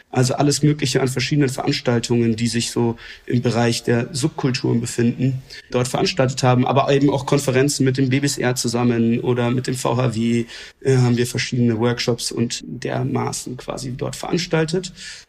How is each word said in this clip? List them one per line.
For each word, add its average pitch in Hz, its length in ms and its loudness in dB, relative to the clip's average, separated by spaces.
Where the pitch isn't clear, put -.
Also 127 240 2
alles 147 280 2
Mögliche 143 400 2
an 131 60 2
verschiedenen 135 420 0
Veranstaltungen, 120 880 0
die 117 120 -2
sich 117 240 -2
so 117 260 0
im 127 160 0
Bereich 117 420 0
der 117 280 0
Subkulturen 127 680 0
befinden, 127 600 0
dort 123 180 0
veranstaltet 131 560 0
haben. 123 240 4
Aber 135 240 2
eben 139 180 4
auch 135 160 -2
Konferenzen 135 600 2
mit 131 120 2
dem 135 120 2
B 135 100 2
B 139 60 0
S 139 120 -2
R 123 180 0
zusammen 117 680 2
oder 123 300 0
mit 127 160 -2
dem 131 80 -2
V 127 200 0
H 120 200 0
W, 117 300 0
äh, 131 160 4
haben 123 180 4
wir 120 120 0
verschiedene 120 520 0
Workshops 120 520 0
und - 340 -4
dermaßen 127 880 -4
quasi 127 400 -10
dort 135 220 -6
veranstaltet. 165 760 -2